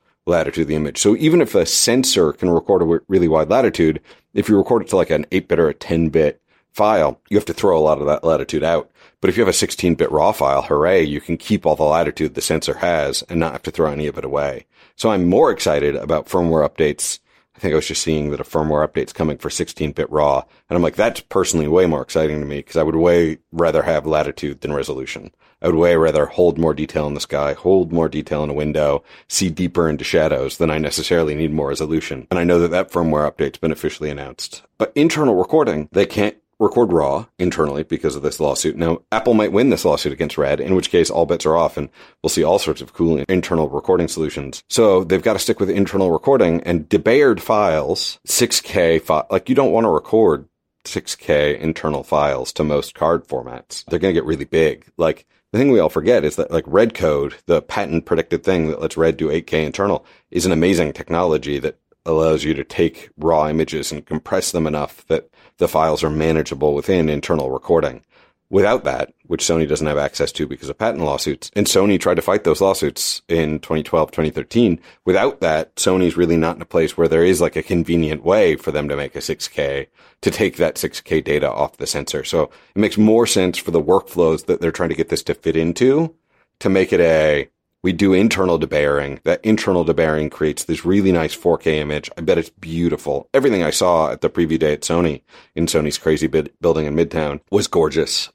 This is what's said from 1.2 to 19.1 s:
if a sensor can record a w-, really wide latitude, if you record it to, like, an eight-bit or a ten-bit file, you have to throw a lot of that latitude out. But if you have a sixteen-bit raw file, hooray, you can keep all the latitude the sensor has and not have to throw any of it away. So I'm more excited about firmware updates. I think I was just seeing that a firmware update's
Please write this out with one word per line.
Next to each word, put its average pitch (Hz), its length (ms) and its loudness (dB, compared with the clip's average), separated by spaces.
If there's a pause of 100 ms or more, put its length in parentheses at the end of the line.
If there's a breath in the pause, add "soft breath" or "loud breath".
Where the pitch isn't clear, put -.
if - 120 -2
a 87 120 4
sensor 117 640 2
can - 160 -2
record 87 320 2
a 85 60 2
w-, 82 220 2
really 90 200 2
wide 78 220 2
latitude, 90 500 2 (320 soft breath)
if - 160 -2
you 107 80 6
record 104 260 2
it - 60 -12
to, 98 80 0
like, 87 140 2
an 76 200 0
eight-bit 90 280 0
or 82 100 4
a 71 60 -2
ten-bit 80 640 0 (320)
file, 95 560 0
you 98 80 0
have 104 80 2
to 110 80 -8
throw 92 260 2
a - 0 -
lot 76 220 2
of 71 60 -2
that 73 180 0
latitude 76 400 0
out. 82 260 -2 (300 soft breath)
But 95 100 2
if 90 60 -4
you 117 60 2
have 98 60 4
a 87 40 2
sixteen-bit - 580 -2
raw 80 220 2
file, 67 300 0
hooray, 80 420 2
you 71 160 -4
can 82 160 -6
keep - 280 -4
all 78 120 2
the 78 80 0
latitude 76 500 0
the - 60 -6
sensor 76 340 -2
has 76 540 -2
and 85 100 -4
not 82 140 -2
have 69 100 -12
to - 80 -8
throw 78 220 -2
any 73 160 -6
of 69 100 -8
it - 60 -10
away. 69 420 -4 (300 soft breath)
So 113 140 0
I'm 90 180 2
more 117 240 4
excited 73 420 0
about 76 320 -4
firmware 82 420 0
updates. - 520 -4 (340)
I - 60 -20
think 85 120 -2
I 78 40 2
was 76 100 0
just - 160 -6
seeing 76 280 -2
that 69 100 -8
a 65 40 -8
firmware 78 420 0
update's - 260 -6